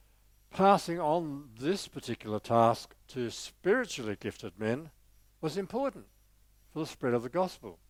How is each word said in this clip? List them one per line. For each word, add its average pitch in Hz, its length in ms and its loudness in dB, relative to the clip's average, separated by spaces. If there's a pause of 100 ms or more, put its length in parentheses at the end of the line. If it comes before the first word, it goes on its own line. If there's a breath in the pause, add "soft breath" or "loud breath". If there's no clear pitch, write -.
(500)
passing 180 500 4
on 147 580 -2
this 165 300 -4
particular 107 500 -6
task 117 560 4 (120)
to 120 240 -6
spiritually 170 920 -2
gifted 98 380 -10
men 123 320 -2 (500)
was 160 160 -4
important 202 500 -4 (680)
for 156 80 -6
the 156 60 -4
spread 123 280 -2
of 120 100 2
the 127 40 -6
gospel. 147 600 -4